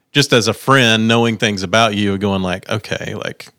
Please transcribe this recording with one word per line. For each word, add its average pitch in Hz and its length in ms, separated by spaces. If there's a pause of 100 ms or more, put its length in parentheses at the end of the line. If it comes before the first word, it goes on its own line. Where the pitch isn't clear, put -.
(120)
just 143 200
as 113 160
a 107 60
friend, 113 540
knowing 117 300
things 104 260
about 110 320
you, 101 240
going 98 240
like, 92 260
"Okay, - 460
like, - 320 (120)